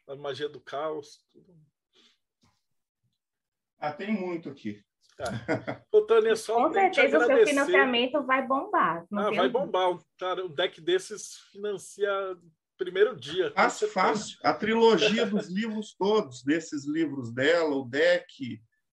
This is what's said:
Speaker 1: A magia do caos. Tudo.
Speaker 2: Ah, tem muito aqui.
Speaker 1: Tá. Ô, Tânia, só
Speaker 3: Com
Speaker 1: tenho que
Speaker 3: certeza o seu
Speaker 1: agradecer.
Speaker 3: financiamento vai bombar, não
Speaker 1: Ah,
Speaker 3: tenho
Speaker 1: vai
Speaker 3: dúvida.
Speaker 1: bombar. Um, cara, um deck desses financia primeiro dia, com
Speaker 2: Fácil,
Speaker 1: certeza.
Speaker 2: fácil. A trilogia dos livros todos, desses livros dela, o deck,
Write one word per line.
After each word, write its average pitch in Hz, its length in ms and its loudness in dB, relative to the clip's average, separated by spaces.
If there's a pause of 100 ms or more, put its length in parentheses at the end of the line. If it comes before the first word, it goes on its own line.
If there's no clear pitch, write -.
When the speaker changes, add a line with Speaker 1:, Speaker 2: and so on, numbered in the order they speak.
Speaker 1:
A 139 80 -14
magia 143 340 -8
do 123 100 -18
caos. 151 720 -10
Tudo. - 240 -20 (2250)
Speaker 2:
Ah, 151 140 -6
tem 202 180 -8
muito 175 380 -6
aqui. - 340 -12 (340)
Speaker 1:
Tá. - 720 -8
Ô, 214 100 6
Tânia, 220 340 4
só 220 200 -4
Speaker 3:
Com 285 160 2
Speaker 1:
tenho 381 180 4
que 370 60 -4
Speaker 3:
certeza 311 220 6
o - 40 4
seu 359 100 2
Speaker 1:
agradecer. - 200 6
Speaker 3:
financiamento 277 720 2
vai 262 220 0
bombar, 269 640 -2
não 202 140 -4
Speaker 1:
Ah, - 60 -2
Speaker 3:
tenho 214 80 -2
Speaker 1:
vai - 120 2
Speaker 3:
dúvida. 262 160 -2
Speaker 1:
bombar. 185 260 0
Um, 170 80 -6 (200)
cara, 185 260 -4
um 175 40 -10
deck 170 320 -4
desses 180 540 -4 (160)
financia 202 600 -6 (680)
primeiro 185 380 2
dia, 151 360 -2
com - 60 -14
Speaker 2:
Fácil, 214 300 2
Speaker 1:
certeza. - 60 -12 (140)
Speaker 2:
fácil. 220 360 -4
A - 120 2
trilogia 220 720 4
dos 196 240 -2
livros 214 460 -6
todos, 202 480 0
desses 147 440 -2
livros 139 440 -4
dela, 151 440 2
o 135 120 -4
deck, 139 720 0 (380)